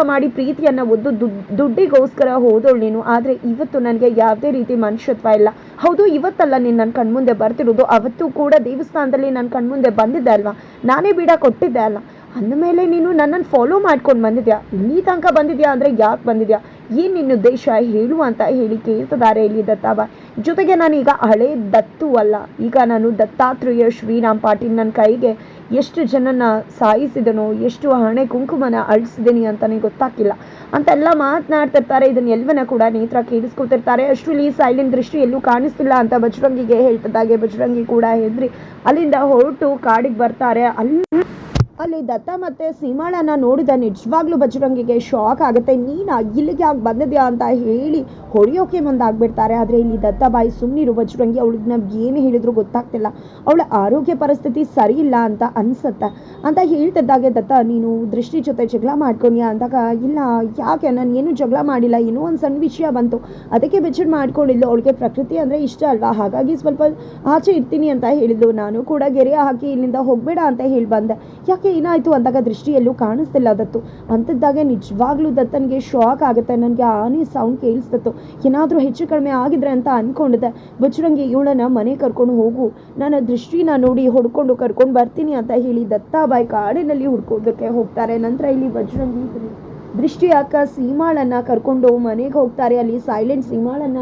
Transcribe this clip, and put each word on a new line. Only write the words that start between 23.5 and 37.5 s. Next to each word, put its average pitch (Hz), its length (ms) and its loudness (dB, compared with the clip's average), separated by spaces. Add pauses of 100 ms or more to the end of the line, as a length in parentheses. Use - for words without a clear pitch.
ಶ್ರೀರಾಮ್ 226 500 0
ಪಾಟೀಲ್. 220 360 0
ನನ್ 220 160 0
ಕೈಗೆ 226 460 2 (340)
ಎಷ್ಟು 277 320 -2
ಜನನ 254 380 0 (360)
ಸಾಯಿಸಿದನೋ, 220 760 0
ಎಷ್ಟು 240 380 -2
ಹಣೆ 247 360 2
ಕುಂಕುಮನ 254 480 -2 (140)
ಅಳಿಸಿದೀನಿ 233 560 2
ಅಂತಾನೆ 220 340 -2
ಗೊತ್ತಾಗ್ತಿಲ್ಲ 214 540 -2 (400)
ಅಂತೆಲ್ಲ 294 420 0
ಮಾತನಾಡ್ತಿರ್ತಾರೆ. 285 920 0
ಇದನ್ನ 247 220 0
ಎಲ್ಲವನ್ನ 247 360 2
ಕೂಡ 240 260 0
ನೇತ್ರ 226 320 -2
ಕೇಳಿಸ್ಕೊತಿರ್ತಾರೆ. 247 840 -2
ಅಷ್ಟ್ರಲ್ಲಿ 285 420 0
ಸೈಲೆಂಟ್ 262 420 0
ದೃಷ್ಟಿ 254 260 -2
ಎಲ್ಲೂ 262 220 0
ಕಾಣಿಸ್ತಿಲ್ಲ 262 560 0
ಅಂತ 233 180 2
ಬಜರಂಗಿಗೆ 247 600 0
ಹೇಳ್ತಿದ್ದಾಗೆ 226 640 2
ಬಜರಂಗಿ 233 480 -2